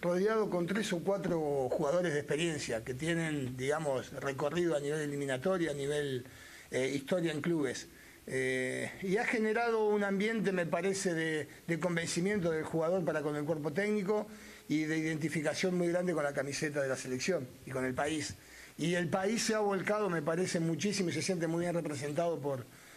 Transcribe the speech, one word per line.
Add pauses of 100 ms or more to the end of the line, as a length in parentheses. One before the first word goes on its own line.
rodeado
con
tres
o
cuatro
jugadores
de
experiencia
que
tienen,
digamos, (120)
recorrido
a
nivel
eliminatorio,
a
nivel, (460)
eh,
historia
en
clubes. (380)
Eh, (120)
y
ha
generado
un
ambiente,
me
parece,
de, (200)
de
convencimiento
del
jugador
para
con
el
cuerpo
técnico (400)
y
de
identificación
muy
grande
con
la
camiseta
de
la
selección (200)
y
con
el
país. (440)
Y
el
país
se
ha
volcado,
me
parece,
muchísimo
y
se
siente
muy
bien
representado
por, (320)